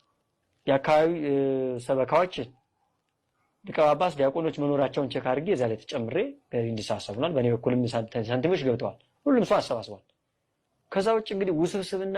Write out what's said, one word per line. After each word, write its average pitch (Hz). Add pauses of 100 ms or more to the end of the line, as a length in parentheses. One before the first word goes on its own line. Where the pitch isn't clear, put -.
(680)
የአካባቢ፣ 151 (120)
እ፣ 143 (460)
ሰበካዎችን 135 (1160)
ሊቀ -
ጳጳስ፣ 156
ዲያቆኖች 143
መኖራቸውን 143
ቼክ 127
አድርጌ 139
እዛ 135
ላይ 110
ተጨምሬ 120 (300)
ገቢ 117
እንዲሰባሰብ 107
ሆኗል። 156
በእኔ 123
በኩልም 123
ሳንት-፣ 113
ሳንቲሞች 143
ገብተዋል። 117 (280)
ሁሉም 254
ሰው 202
አሰባስቧል። 107 (880)
ከዛ 196
ውጭ 220
እንግዲህ 190
ውስብስብና 190